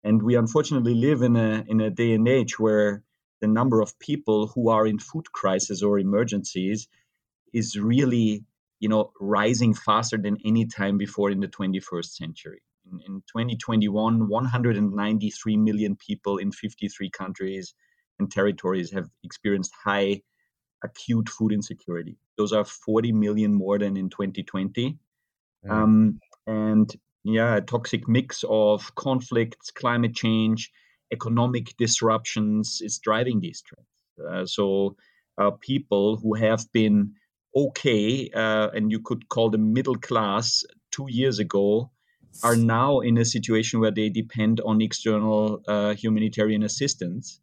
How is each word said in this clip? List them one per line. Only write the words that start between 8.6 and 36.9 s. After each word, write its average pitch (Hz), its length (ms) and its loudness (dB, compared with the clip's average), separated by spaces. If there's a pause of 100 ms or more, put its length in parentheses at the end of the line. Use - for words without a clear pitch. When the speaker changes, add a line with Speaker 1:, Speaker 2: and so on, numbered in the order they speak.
Speaker 1:
you 107 80 0
know, 107 320 0
rising 107 520 2
faster 113 440 0
than 104 260 -2
any 113 220 2
time 101 320 -2
before 101 340 -2
in 98 80 -2
the 98 80 -2
twenty-first 92 680 -6
century. 80 440 -14 (300)
In, 92 160 -14
in 95 240 -12
twenty 117 240 -4
twenty-one, 110 720 0
one 110 160 0
hundred 120 320 0
and 101 160 0
ninety-three 104 640 -2
million 107 400 0
people 101 400 -6
in 98 160 -4
fifty-three 98 600 -10
countries 95 640 -10 (460)
and 101 100 -4
territories 92 640 -2
have 92 160 -6 (160)
experienced 98 480 -4 (140)
high 101 360 0 (600)
acute 113 460 -2
food 110 240 -2
insecurity. 87 640 -8 (200)
Those 104 140 0
are 107 140 0
forty 113 480 -2
million 104 400 2
more 101 260 0
than 101 160 -2
in 95 140 -4
twenty 98 340 -6
twenty. 107 540 -6 (680)
Speaker 2:
Mm. 98 60 -8
Speaker 1:
Um, 107 480 4 (260)
and 107 480 2 (320)
yeah, 113 300 2
a 123 60 2
toxic 117 480 -4
mix 127 400 0
of 107 460 2
conflicts, 123 760 -2
climate 120 420 -2
change, 110 560 0 (440)
economic 120 640 -2
disruptions 110 1040 0
is 104 180 -8
driving 113 400 0
these 87 220 -8
trends. - 260 -20 (420)
Uh, 92 160 -4
so, 98 520 0 (400)
uh, 101 140 2 (100)
people 110 560 0
who 110 160 -2
have 113 400 0
been 104 400 4 (420)